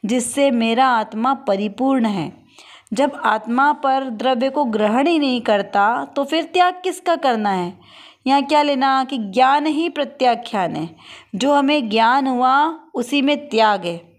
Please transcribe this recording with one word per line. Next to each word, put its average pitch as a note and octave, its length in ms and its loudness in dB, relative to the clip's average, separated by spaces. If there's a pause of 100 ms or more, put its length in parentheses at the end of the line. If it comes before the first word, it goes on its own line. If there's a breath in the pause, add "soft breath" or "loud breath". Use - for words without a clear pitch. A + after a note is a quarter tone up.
जिससे B3+ 460 0
मेरा A#3 360 2
आत्मा A#3 480 0
परिपूर्ण A3+ 720 -2
है। F#3 260 -4 (600 loud breath)
जब C#4 320 -2
आत्मा A#3 480 2
पर C4+ 320 -2
द्रव्य B3+ 460 -2
को D4 140 -2
ग्रहण A3 420 0
ही E4+ 120 2
नहीं C4 220 0
करता, G#3 640 0
तो C#4 200 -4
फिर D#4 200 -2
त्याग F4+ 300 2 (100)
किसका F4 320 -2
करना A3 340 0
है? F3+ 280 -4 (480 loud breath)
यहाँ C#4 160 4
क्या D4 200 2
लेना C4+ 420 0
कि C4+ 140 -8
ज्ञान B3+ 480 2
ही D#4 220 -2
प्रत्याख्यान A#3 880 -2
है, D#3+ 200 -8 (380 loud breath)
जो B3+ 200 2
हमें C#4 360 0
ज्ञान A#3 360 2
हुआ C4 520 2 (160)
उसी B3+ 280 -2
में C#4+ 260 0
त्याग G#3+ 360 2
है। E3+ 160 -8 (180)